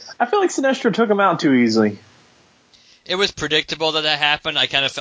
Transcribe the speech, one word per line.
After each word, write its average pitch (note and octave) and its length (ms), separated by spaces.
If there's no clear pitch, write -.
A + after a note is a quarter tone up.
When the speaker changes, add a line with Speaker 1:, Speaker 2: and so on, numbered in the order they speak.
Speaker 1:
I A#3+ 60
feel G4+ 140
like F#4 100
Sinestro C4 440
took A3+ 160
'em G3+ 100
out F#3 200
too C#3+ 140
easily. A2 440
Speaker 2:
It F3+ 100
was G3 160
predictable D#3 640
that D#3 80
that D3+ 180
happened. D3+ 380
I C3 100
kind C#3 180
of, - 160